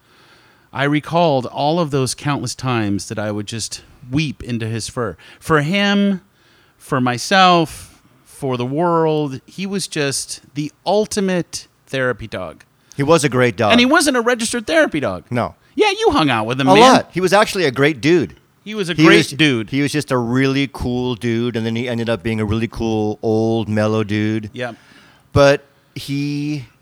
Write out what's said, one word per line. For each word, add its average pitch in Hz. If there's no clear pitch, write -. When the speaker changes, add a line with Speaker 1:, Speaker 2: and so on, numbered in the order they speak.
Speaker 1:
I 135
recalled 147
all 151
of 151
those 131
countless 123
times 107
that 107
I 107
would 104
just -
weep 143
into 117
his 113
fur. 107
For 151
him, 202
for -
myself, 170
for 131
the 123
world, 156
he -
was 196
just -
the 147
ultimate 190
therapy 123
dog. 92
Speaker 2:
He 139
was 147
a 143
great 123
dog. 107
Speaker 1:
And 240
he 247
wasn't 285
a -
registered 233
therapy 294
dog. 95
Speaker 2:
No. 113
Speaker 1:
Yeah, 415
you 440
hung 156
out 110
with 131
him, -
Speaker 2:
A 190
Speaker 1:
man. 208
Speaker 2:
lot. -
He 170
was 180
actually 202
a 139
great 135
dude. 151
Speaker 1:
He 208
was 185
a 175
Speaker 2:
He 151
Speaker 1:
great 190
Speaker 2:
was, 156
Speaker 1:
dude. 127
Speaker 2:
he 135
was 143
just 151
a 131
really 135
cool 123
dude, 117
and 113
then 113
he 123
ended 117
up 113
being 113
a 110
really 113
cool, 107
old, 113
mellow 107
dude. 107
Speaker 1:
Yep. 120
Speaker 2:
But 143
he, 143